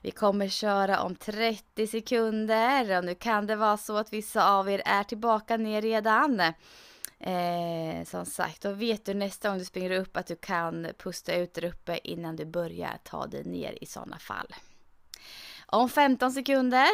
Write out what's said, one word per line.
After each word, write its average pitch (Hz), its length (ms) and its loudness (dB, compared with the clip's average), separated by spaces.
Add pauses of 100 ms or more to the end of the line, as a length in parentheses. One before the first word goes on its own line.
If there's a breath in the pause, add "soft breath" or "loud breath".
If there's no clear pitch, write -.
Vi - 80 -6
kommer 202 380 2
köra 196 540 2
om 185 140 -4
trettio 214 720 -2
sekunder 220 1120 2
och 180 60 0
nu 175 100 -4
kan 208 320 0
det 214 100 0
vara 214 200 4
så 208 200 -6
att 214 160 -2
vissa 208 380 4
av 196 200 4
er 196 140 0
är 202 200 2
tillbaka 226 520 0
ner 214 260 0
redan. 220 580 2 (800 loud breath)
Eh, 170 840 -4
som 175 220 -8
sagt, 170 360 -4
då 202 100 -2
vet 214 320 -2
du 196 100 -4
nästa 202 340 -4
gång 196 100 0
du 180 60 -6
springer 185 260 -6
upp 185 260 -2
att 180 100 -4
du 170 100 -8
kan 165 500 -4 (120)
pusta 175 360 -6
ut 175 200 -2
där 165 100 -6
uppe 170 400 -8
innan 165 320 -8
du 156 80 -8
börjar 170 600 -6
ta 104 220 -8
dig - 180 -10
ner - 360 -8
i - 60 -12
såna - 320 -14
fall. - 360 -12 (1120 loud breath)
Om 240 220 4
femton 262 440 4
sekunder 262 600 4